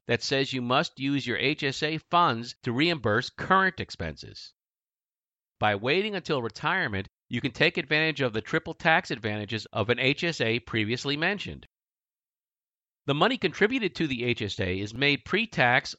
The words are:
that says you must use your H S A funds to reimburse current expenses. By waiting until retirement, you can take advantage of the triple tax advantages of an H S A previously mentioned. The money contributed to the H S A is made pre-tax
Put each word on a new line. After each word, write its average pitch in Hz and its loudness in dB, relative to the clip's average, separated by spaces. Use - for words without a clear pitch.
that 120 0
says 135 0
you 131 -2
must 127 0
use 139 -2
your 117 0
H 139 0
S 135 -2
A 156 -2
funds 131 2
to 123 0
reimburse 123 2
current 190 2
expenses. 78 -10
By 107 4
waiting 165 0
until 160 -2
retirement, 117 -2
you 120 -4
can 143 -2
take 165 2
advantage 156 0
of 127 0
the 107 -2
triple 160 -4
tax 170 2
advantages 107 -4
of 110 0
an 120 2
H 135 0
S 165 -2
A 117 2
previously 117 -2
mentioned. 156 -4
The 139 0
money 208 2
contributed 208 0
to 165 0
the 127 -2
H 120 0
S 98 -4
A 92 0
is 104 -6
made 139 2
pre-tax 143 2